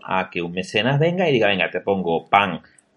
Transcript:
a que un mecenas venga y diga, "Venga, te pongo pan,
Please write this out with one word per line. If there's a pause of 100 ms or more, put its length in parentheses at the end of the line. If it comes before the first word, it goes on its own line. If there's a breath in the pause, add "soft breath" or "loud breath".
a
que
un
mecenas
venga
y
diga,
"Venga,
te
pongo
pan, (360 soft breath)